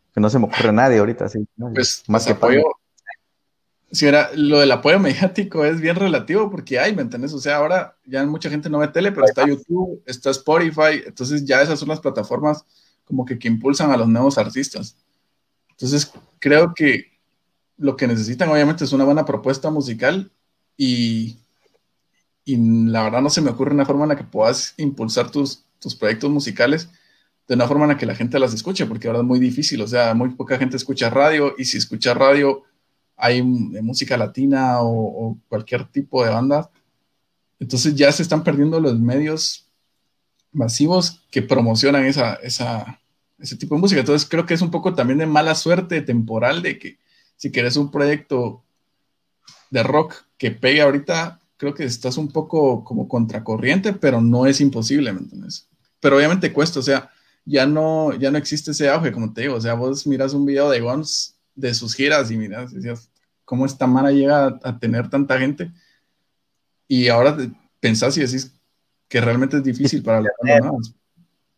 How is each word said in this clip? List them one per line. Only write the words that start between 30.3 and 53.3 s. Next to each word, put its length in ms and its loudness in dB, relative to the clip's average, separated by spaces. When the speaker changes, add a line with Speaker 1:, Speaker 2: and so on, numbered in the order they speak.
Speaker 2:
poca 280 -4
gente 180 -2
escucha 340 -4
radio, 460 2
y 80 -8
si 120 -4
escucha 360 -2
radio, 520 4
hay 220 0
m-, 340 0
de 100 -8
música 340 -2
latina 640 0
o, 480 -2
o 100 -8
cualquier 360 -6
tipo 400 -2
de 60 2
banda. 400 0
Entonces 340 -2
ya 160 6
se 120 0
están 200 -2
perdiendo 380 0
los 180 2
medios 720 -2
masivos 760 0
que 100 -2
promocionan 640 2
esa, 280 0
esa, 640 -8
ese 180 -14
tipo 200 -4
de 40 0
música. 200 2
Entonces 280 0
creo 160 -2
que 100 -2
es 80 0
un 100 0
poco 220 -2
también 260 0
de 60 0
mala 280 2
suerte 480 0
temporal 600 0
de 180 -6
que 180 -18
si 160 -8
querés 240 -2
un 160 0
proyecto 720 -2
de 120 0
rock 320 2
que 140 -4
pegue 300 2
ahorita, 600 0
creo 180 -6
que 100 -8
estás 320 -6
un 160 -6
poco 520 0
como 240 -6
contracorriente, 840 -2